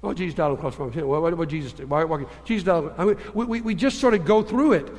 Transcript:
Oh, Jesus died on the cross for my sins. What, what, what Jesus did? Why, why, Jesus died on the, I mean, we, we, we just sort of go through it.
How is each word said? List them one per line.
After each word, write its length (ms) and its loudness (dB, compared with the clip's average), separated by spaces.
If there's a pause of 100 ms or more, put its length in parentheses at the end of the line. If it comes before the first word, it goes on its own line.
Oh, 80 -4
Jesus 220 -4
died 120 0
on 100 0
the 0 -
cross 180 -6
for 120 -8
my 60 -8
sins. 120 -4
What, 180 0
what, 160 0
what 100 -2
Jesus 240 -6
did? 160 -14
Why, 140 2
why, 220 -2 (200)
Jesus 200 -2
died 120 4
on 100 2
the, 140 -10
I 40 2
mean, 140 4 (160)
we, 100 0
we, 160 -4
we 140 -4
just 260 0
sort 140 6
of 100 2
go 180 6
through 300 2
it. 260 2